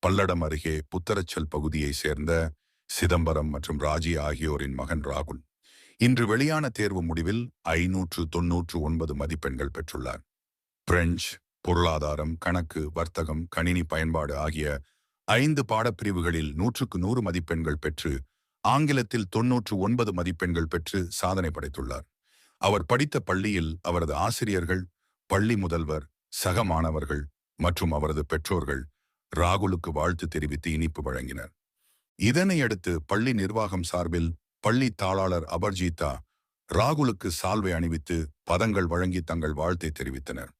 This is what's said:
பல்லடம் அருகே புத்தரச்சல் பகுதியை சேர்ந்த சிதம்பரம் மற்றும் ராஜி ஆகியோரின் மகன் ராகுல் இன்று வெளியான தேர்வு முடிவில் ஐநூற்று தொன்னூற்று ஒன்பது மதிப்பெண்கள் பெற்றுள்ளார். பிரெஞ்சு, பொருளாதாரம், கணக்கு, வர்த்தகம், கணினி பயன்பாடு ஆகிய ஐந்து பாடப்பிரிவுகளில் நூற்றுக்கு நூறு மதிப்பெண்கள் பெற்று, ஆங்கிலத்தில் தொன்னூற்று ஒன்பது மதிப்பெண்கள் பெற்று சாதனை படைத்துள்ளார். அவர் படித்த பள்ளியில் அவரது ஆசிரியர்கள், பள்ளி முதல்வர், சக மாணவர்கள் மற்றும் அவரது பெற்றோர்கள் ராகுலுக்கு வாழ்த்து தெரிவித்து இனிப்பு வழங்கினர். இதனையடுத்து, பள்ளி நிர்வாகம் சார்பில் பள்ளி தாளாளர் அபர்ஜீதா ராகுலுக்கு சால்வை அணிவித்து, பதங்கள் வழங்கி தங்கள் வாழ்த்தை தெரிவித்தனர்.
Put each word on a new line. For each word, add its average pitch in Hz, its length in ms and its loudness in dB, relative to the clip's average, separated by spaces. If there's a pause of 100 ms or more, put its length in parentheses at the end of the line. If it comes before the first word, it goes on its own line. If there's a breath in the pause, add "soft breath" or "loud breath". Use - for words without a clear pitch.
பல்லடம் 92 400 4
அருகே 78 300 -2 (160)
புத்தரச்சல் 87 600 -2
பகுதியை 73 380 0 (100)
சேர்ந்த 76 300 0 (580)
சிதம்பரம் 82 640 2
மற்றும் 73 300 -4
ராஜி 80 280 0 (140)
ஆகியோரின் 71 520 -2
மகன் 71 300 -4
ராகுல் 73 320 -6 (580 loud breath)
இன்று 120 300 6
வெளியான 147 380 2
தேர்வு 101 400 0
முடிவில் 85 340 0 (320)
ஐநூற்று 90 480 0 (120)
தொன்னூற்று 85 420 0 (100)
ஒன்பது 80 340 0
மதிப்பெண்கள் 69 540 -4
பெற்றுள்ளார். - 480 -8 (640)
பிரெஞ்சு, 87 400 2 (380)
பொருளாதாரம், 78 680 2 (120)
கணக்கு, 87 360 -2 (160)
வர்த்தகம், 82 460 -2 (120)
கணினி 85 380 2
பயன்பாடு 80 420 0 (100)
ஆகிய 78 220 -2 (600)
ஐந்து 139 420 4
பாடப்பிரிவுகளில் 90 800 0 (100)
நூற்றுக்கு 110 440 0
நூறு 120 240 0
மதிப்பெண்கள் 82 560 -2
பெற்று, 78 280 -2 (520)
ஆங்கிலத்தில் 123 720 2
தொன்னூற்று 120 420 2
ஒன்பது 107 340 2
மதிப்பெண்கள் 85 600 -2
பெற்று 90 280 -2 (200)
சாதனை 90 360 0
படைத்துள்ளார். 69 500 -8 (600 soft breath)
அவர் 98 240 2
படித்த 143 300 2
பள்ளியில் 95 520 0 (180)
அவரது 85 240 0 (120)
ஆசிரியர்கள், 92 580 0 (460)
பள்ளி 107 260 4
முதல்வர், 80 500 0 (360)
சக 95 220 2
மாணவர்கள் 78 600 0 (340)
மற்றும் 85 400 0
அவரது 76 340 -2
பெற்றோர்கள் 76 500 -2 (500)
ராகுலுக்கு 90 680 2
வாழ்த்து 82 360 0
தெரிவித்து 76 380 -2
இனிப்பு 78 360 -2
வழங்கினர். 64 440 -8 (680)
இதனையடுத்து, 127 760 2 (160)
பள்ளி 117 320 2
நிர்வாகம் 95 500 -2
சார்பில் 85 400 0 (320)
பள்ளி 123 220 4 (140)
தாளாளர் 92 540 0
அபர்ஜீதா 90 560 0 (580)
ராகுலுக்கு 120 600 2 (100)
சால்வை 92 400 0
அணிவித்து, 82 380 -2 (340)
பதங்கள் 95 420 2
வழங்கி 90 280 0 (100)
தங்கள் 78 280 -2
வாழ்த்தை 82 400 0
தெரிவித்தனர். 65 600 -8